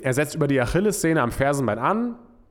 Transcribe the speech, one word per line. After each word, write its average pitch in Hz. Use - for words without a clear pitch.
er 131
setzt 143
über 151
die 135
Achillessehne 160
am 120
Fersenbein 135
an. 226